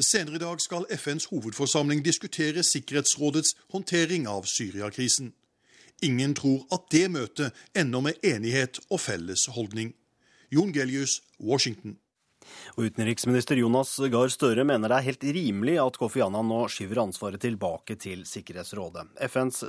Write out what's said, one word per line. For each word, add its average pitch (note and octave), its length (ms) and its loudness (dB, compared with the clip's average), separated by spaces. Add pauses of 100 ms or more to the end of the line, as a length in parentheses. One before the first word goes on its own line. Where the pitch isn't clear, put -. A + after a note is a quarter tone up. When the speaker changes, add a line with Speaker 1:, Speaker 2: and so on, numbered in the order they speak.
Speaker 1:
Senere E3 400 0
i E3+ 60 -4
dag E3+ 100 -6
skal F3 320 -4
F D3+ 240 -4
N's - 160 -6
hovedforsamling C#3+ 720 0
diskutere D3+ 640 0
Sikkerhetsrådets C#3+ 880 2 (160)
håndtering E3+ 560 0
av G2+ 240 -4
Syriakrisen. G#2+ 840 -2 (640)
Ingen C3+ 320 2
tror C3+ 300 2 (100)
at F3+ 140 -2 (100)
det F3+ 160 6
møtet C#3 460 -4 (180)
ender C3 240 2
med D3 240 -2
enighet B2+ 640 0
og F3+ 160 -2
felles F2+ 480 -2
holdning. A2+ 380 -4 (640)
Jon F#3 160 4
Gelius, C3+ 460 0 (260)
Washington. A2 540 -2 (800)
Speaker 2:
Og A#2 100 0
utenriksminister A#2+ 720 2
Jonas B2 380 2 (100)
Gahr B2+ 240 4
Støre B2+ 320 4
mener B2+ 240 4
det B2 140 4
er B2+ 80 -2
helt C3+ 260 -4
rimelig C3 480 0
at C3 160 0
Kofi B2 240 0
Annan G#2 240 0
nå A2+ 140 0 (100)
skyver G#2+ 320 -4
ansvaret G2 400 -4
tilbake G#2 560 -4
til F#2+ 320 -10
Sikkerhetsrådet. F2 800 -10 (180)
F C3 160 -2
N's C3 160 -2 (100)